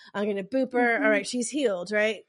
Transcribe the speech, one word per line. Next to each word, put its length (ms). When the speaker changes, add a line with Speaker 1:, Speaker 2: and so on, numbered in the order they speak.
Speaker 1:
I'm 140
gonna 160
boop 300
her. 60
Speaker 2:
Mm-hmm. 100
Speaker 1:
All 40
right, 180
she's 220
healed, 440
right? 360